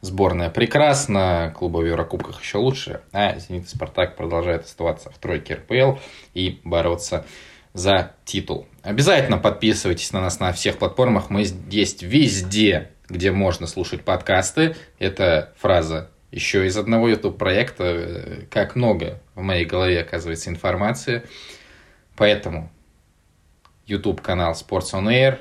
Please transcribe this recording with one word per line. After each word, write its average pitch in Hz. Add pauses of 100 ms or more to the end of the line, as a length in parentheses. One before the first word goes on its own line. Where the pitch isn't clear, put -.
сборная 95
прекрасна, 107
клубы 85
в 82
Еврокубках 82
ещё -
лучше, - (100)
а 98
"Зенит" 90
и -
"Спартак" -
продолжают 85
оставаться -
в -
тройке -
Р -
П 117
Л 135 (360)
и 90
бороться 85 (480)
за 92 (120)
титул. - (160)
Обязательно 131
подписывайтесь 101
на 95
нас 92
на 90
всех 101
платформах, 113
мы 101 (240)
есть 98
везде, 98 (180)
где 90
можно 92
слушать 87
подкасты. 101 (240)
Это 90
фраза 82 (180)
ещё -
из 95
одного 113
YouTube-проекта. 98
Э, 87 (100)
как -
много 92 (100)
в 92
моей 92
голове, 90
оказывается, 85
информации. 101 (920)
Поэтому 90 (1160)
YouTube-канал 92
Sports -
on 95
Air 131